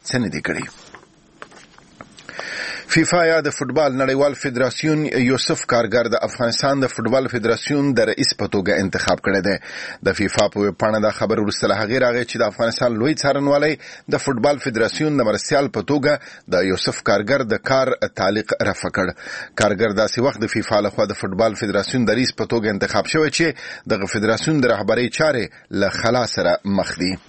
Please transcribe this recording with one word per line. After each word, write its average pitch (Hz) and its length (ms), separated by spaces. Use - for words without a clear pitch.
څه - 120
نه - 20
دي 76 120
کړي. - 160
فیفا 165 340
یا 160 180
د 147 80
فوټبال 135 480
نړیوال 135 420
فدراسیون 135 640
یوسف 127 680
کارګر 117 400
د 113 140
افغانستان 135 540
د 127 120
فوټبال 123 400
فدراسیون 123 640
د 110 160
رئیس - 200
په 101 120
توګه 95 300
انتخاب 92 420
کړی 98 200
دی. 98 100
د 95 100
فیفا 104 260
په 104 60
ویب 101 220
پاڼه 110 240
دا 107 120
خبر 110 220
وروسته 104 280
له 98 120
هغې 110 240
راغی 120 200
چې - 160
د - 20
افغانستان 113 580
لوی 147 140
څارنوالی 143 600
د 147 120
فوټبال 139 420
فدراسیون 135 540
د 110 100
مرستیال 131 380
په 107 220
توګه 147 220
د 90 140
یوسف 95 400
کارګر 113 440
د 104 80
کار 131 180
تعلیق 104 340
رفع 92 280
کړ. 95 100
کارګر 104 300
داسې - 180
وخت 104 160
د 104 100
فیفا 107 320
لخوا 104 240
د - 100
فوټبال 101 420
فدراسیون 104 460
د 107 120
رئیس 127 120
په 110 200
توګه 113 240
انتخاب 101 400
شوی 156 140
چې 160 160
دغه 98 200
فدراسیون 113 500
د 117 80
رهبرۍ 110 360
چارې 139 260
له 98 180
خلا 117 260
سره 87 280
مخ 98 300
دي. 95 80